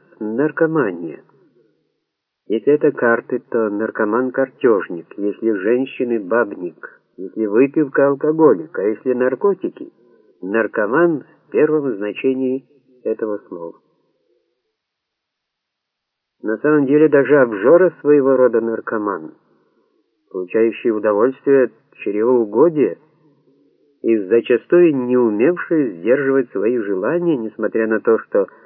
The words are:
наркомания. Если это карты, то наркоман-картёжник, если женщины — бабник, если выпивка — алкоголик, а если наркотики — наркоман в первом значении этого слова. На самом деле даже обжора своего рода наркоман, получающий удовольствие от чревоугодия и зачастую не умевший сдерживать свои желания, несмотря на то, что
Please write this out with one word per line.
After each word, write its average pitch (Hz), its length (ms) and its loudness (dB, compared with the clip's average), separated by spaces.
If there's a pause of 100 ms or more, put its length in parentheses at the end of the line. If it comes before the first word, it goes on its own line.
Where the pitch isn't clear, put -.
(200)
наркомания. 117 1040 -2 (1200)
Если 113 280 0
это 147 180 2
карты, 120 460 -2
то 113 320 -4
наркоман-картёжник, 110 1400 -2 (100)
если 104 360 -4
женщины — 117 680 -2
бабник, 98 800 -6 (160)
если 95 300 -6
выпивка — 139 600 2
алкоголик, 139 720 0
а 92 40 -4
если 110 320 -4
наркотики — 127 760 -4 (520)
наркоман 113 800 -2 (220)
в - 60 -16
первом 143 440 0
значении 131 680 -4 (360)
этого 107 360 -6 (100)
слова. 85 300 -14 (2750)
На 107 160 -4
самом 147 260 2
деле 151 240 4
даже 139 320 4
обжора 131 600 4
своего 139 340 4
рода 120 240 4
наркоман, 107 720 -6 (960)
получающий 110 600 -2
удовольствие 113 760 2
от 113 80 -4 (280)
чревоугодия 113 960 0 (1040)
и 113 160 0
зачастую 117 760 2
не 127 220 -2
умевший 127 760 0
сдерживать 131 580 0
свои 107 260 -2
желания, 120 600 -2
несмотря 110 480 -4
на 110 140 -2
то, 110 180 2
что 98 300 -2 (180)